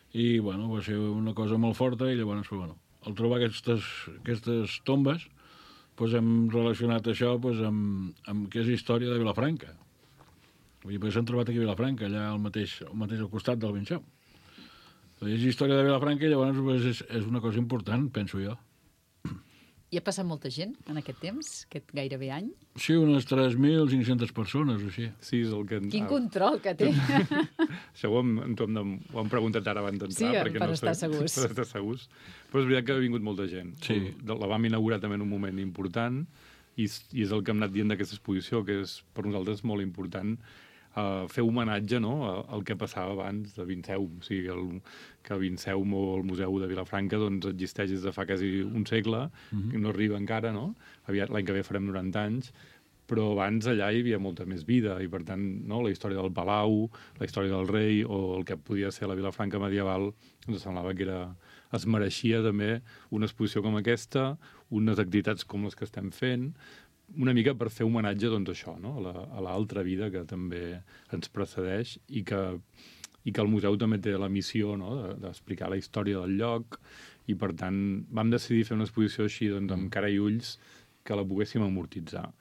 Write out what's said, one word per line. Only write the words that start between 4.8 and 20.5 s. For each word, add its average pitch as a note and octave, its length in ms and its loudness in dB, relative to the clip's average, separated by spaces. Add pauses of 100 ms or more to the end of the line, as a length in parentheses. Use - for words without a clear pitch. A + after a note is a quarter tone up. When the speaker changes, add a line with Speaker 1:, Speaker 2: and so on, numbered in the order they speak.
Speaker 1:
tombes, C#3 420 4 (680)
pues, A2+ 180 2
hem A#2 380 6
relacionat A#2 560 2
això, A#2+ 320 2
pues, A#2+ 240 0
amb, G2+ 500 0 (140)
amb G#2 240 -2
que A#2 120 0
és A#2 120 2
història A#2+ 360 0
de A#2+ 80 0
Vilafranca. A2+ 540 0 (1120)
Vull G2 80 -6
dir, G2 80 -4
perquè G#2+ 160 0
s'han A#2 100 2
trobat A#2+ 220 2
aquí A#2 100 2
a A2+ 60 4
Vilafranca, A2 420 0
allà G#2+ 220 -2
al G#2 100 -2
mateix, G#2 460 -4
al G2 100 -12
mateix G#2+ 300 -2
al F#2+ 80 -6
costat A#2 260 0
del G#2+ 140 -2
Vinxau. G2+ 300 -4 (1200)
És G#2+ 220 2
història C3+ 360 4
de C3+ 80 8
Vilafranca C#3+ 400 4
i D#3 40 6
llavors, C3+ 300 4
pues, C3 240 4
és, A#2+ 240 0
és A2+ 160 -2
una A#2 160 0
cosa A2 180 0
important, A#2+ 540 0
penso G2 260 -2
jo. G2+ 160 -4 (1400)
Speaker 2:
Hi F3 60 0
ha - 40 -12
passat F#3+ 240 -2
molta D3 240 -6